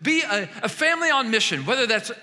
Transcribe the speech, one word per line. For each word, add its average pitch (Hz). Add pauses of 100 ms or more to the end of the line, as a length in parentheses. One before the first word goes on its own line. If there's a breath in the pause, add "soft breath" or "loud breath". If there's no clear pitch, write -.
be 320
a, 208 (140 loud breath)
a 202
family 330
on 269
mission, 180
whether 254
that's 214 (120)